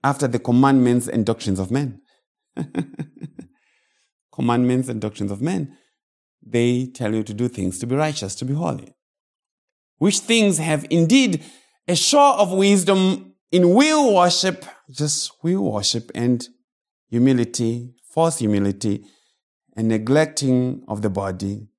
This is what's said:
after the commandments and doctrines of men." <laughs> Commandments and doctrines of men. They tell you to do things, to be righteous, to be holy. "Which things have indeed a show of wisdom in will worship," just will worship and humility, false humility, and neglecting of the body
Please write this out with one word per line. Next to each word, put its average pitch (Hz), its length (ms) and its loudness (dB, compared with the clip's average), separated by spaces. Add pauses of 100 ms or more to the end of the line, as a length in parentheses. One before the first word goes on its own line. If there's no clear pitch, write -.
after 139 240 -2
the 120 120 -2
commandments 123 680 4
and 107 200 -2
doctrines 104 320 -2
of 95 120 -4
men." 127 300 -4 (560)
<laughs> - 1800 -14
Commandments 123 560 0
and 113 100 -8
doctrines 104 320 -6
of 101 120 -8
men. 165 340 -4 (680)
They 120 420 0
tell 113 280 -6
you 110 80 -2
to 104 120 -8
do 117 120 -4
things, 92 340 -6
to 120 60 -6
be 123 80 -4
righteous, 147 420 -4
to 127 100 -8
be 135 80 -4
holy. 151 400 -6 (1040)
"Which 196 220 0
things 214 360 2
have 156 320 -2
indeed 170 560 2 (420)
a 175 80 -2
show 285 440 4
of 202 120 2
wisdom 190 840 2 (160)
in 180 240 4
will 285 400 4
worship," 180 500 2 (260)
just 147 400 -4 (140)
will 185 280 0
worship 107 420 -4
and 120 340 0 (600)
humility, 120 920 0
false 160 360 -2
humility, 101 680 -2 (720)
and 110 120 -2
neglecting 127 1000 0
of 104 140 -6
the 107 80 -2
body 98 580 -6 (100)